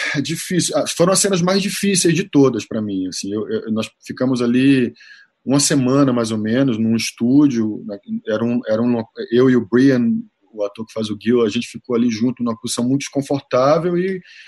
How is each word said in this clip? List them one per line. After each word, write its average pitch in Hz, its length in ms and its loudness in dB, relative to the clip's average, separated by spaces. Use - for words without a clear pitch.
é 151 60 -2
difícil. 160 560 -4
Ah, 131 100 0
foram 175 260 0
as 185 80 2
cenas 196 200 0
mais 190 220 0
difíceis 190 520 0
de 165 100 -2
todas 131 420 2
pra 113 160 -6
mim, 95 240 -4
assim. 98 260 -8
Eu, 104 160 -4
eu, 110 240 -4
nós 107 160 -2
ficamos 127 380 -2
ali 127 500 2
uma 135 160 2
semana, 139 520 2
mais 117 180 -2
ou 113 80 -2
menos, 113 400 0
num 113 180 2
estúdio, 117 880 2
na, 104 120 -10
era 110 180 -2
um, 120 220 -2
era 110 160 0
um, 120 200 0
eu 123 180 4
e 127 80 4
o 110 100 0
Brian, 127 360 4
o 107 120 -6
ator 110 200 -10
que - 80 -18
faz 110 160 -6
o 104 120 -6
Gil, 117 220 2
a 110 60 2
gente 117 200 -4
ficou 120 280 -6
ali 117 140 2
junto 120 320 -2
numa 117 160 -4
posição 120 280 -6
muito 135 140 0
desconfortável 143 960 0
e, 185 240 -4